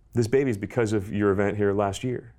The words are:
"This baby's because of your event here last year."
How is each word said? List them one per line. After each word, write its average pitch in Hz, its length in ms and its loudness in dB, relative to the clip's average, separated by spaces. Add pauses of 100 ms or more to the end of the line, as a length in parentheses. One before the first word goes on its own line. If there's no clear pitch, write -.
(120)
"This 120 140 2
baby's 127 320 2
because 104 340 -2
of 107 200 -2
your 104 180 2
event 101 260 2
here 101 160 2
last 98 320 -2
year." 123 340 -8